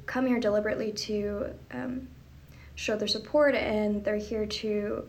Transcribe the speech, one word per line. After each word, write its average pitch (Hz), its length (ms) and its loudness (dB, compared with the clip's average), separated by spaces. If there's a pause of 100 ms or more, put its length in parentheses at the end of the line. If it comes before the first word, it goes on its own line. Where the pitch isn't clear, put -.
come 262 200 0
here 247 140 4
deliberately 208 520 2
to, 208 580 -2 (220)
um, 254 360 -6 (640)
show - 220 0
their 208 120 0
support, 277 460 4
and 214 480 2
they're 208 140 2
here 214 300 -2
to, 214 640 -2